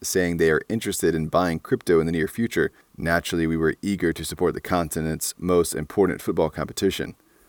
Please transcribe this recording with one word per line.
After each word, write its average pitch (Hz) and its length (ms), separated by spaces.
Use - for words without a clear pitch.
saying 87 360
they 82 120
are 78 200
interested 98 440
in 80 140
buying 85 320
crypto 90 400
in 80 80
the 82 40
near 80 160
future. 87 440
Naturally, 82 480
we 80 120
were 78 260
eager 87 280
to 82 140
support 85 300
the - 40
continent's 80 800
most 87 380
important 87 440
football 85 300
competition." - 640